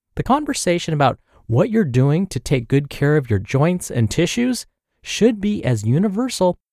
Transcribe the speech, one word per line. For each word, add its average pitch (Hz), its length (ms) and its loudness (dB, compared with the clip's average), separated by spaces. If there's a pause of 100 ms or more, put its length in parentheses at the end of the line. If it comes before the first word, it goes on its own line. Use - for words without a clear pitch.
(160)
The 147 80 -2
conversation 240 720 -2
about 143 260 2 (280)
what 143 220 2
you're 220 140 2
doing 143 440 2
to - 120 -6
take 127 300 -2
good 139 200 0
care 147 280 0
of 135 120 -2
your 101 100 2
joints 165 520 -2
and 113 180 0
tissues 240 560 -2 (360)
should 214 400 0
be 208 240 -2
as 117 180 0
universal 185 760 0 (160)